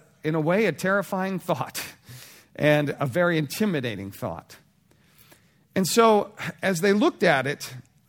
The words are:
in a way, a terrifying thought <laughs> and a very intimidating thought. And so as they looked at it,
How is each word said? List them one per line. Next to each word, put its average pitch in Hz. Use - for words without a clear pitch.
in 156
a 165
way, 180
a 180
terrifying 190
thought -
<laughs> -
and 147
a 139
very 170
intimidating 131
thought. -
And 190
so 220
as 180
they 196
looked 247
at 143
it, -